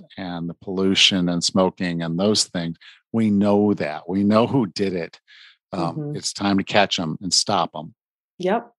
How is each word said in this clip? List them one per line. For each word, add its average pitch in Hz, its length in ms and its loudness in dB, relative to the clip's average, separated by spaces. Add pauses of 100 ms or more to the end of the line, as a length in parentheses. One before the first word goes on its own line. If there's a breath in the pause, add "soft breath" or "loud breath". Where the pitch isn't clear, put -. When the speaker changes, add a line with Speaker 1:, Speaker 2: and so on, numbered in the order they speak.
(180)
Speaker 1:
and 87 320 -6
the 85 40 -8
pollution 95 760 2
and 87 140 0
smoking 90 580 0
and 82 180 -4
those 104 260 2
things. 82 320 -6 (360 loud breath)
We 113 160 2
know 101 460 4
that. 78 340 -6
We 98 160 0
know 110 220 4
who 127 180 0
did 95 280 -4
it. 82 280 -8 (500 loud breath)
Um, 87 240 -4
Speaker 2:
Mm-hmm. 147 220 -8
Speaker 1:
it's - 160 -8
time 98 240 0
to 92 80 0
catch 101 340 2
'em 80 220 -4
and 92 120 -6
stop 90 400 0
'em. 78 220 -14 (440)
Speaker 2:
Yep. 190 400 -2